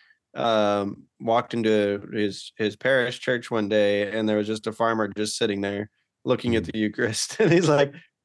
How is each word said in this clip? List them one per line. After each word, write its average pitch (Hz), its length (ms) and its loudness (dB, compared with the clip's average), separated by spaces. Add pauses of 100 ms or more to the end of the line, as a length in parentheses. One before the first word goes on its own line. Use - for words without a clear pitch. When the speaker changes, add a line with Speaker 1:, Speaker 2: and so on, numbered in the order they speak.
(360)
Speaker 1:
um, 104 680 0 (180)
walked 117 320 0
into 104 500 2 (100)
his, 104 440 -4
his 110 180 -2
parish 123 440 0
church 123 300 -2
one 110 200 -2
day, 101 420 2
and 110 160 -2
there 107 100 2
was 104 100 -2
just 110 200 -4
a 110 60 -4
farmer 113 420 0
just 107 220 -4
sitting 101 240 0
there 101 280 -4 (360)
looking 120 300 0
at 107 80 0
Speaker 2:
Mm. 82 100 -10
Speaker 1:
the 107 60 -4
Eucharist. 110 580 -2
<laughs> - 20 -18
And 202 140 4
he's 170 160 4
like, 147 240 4 (320)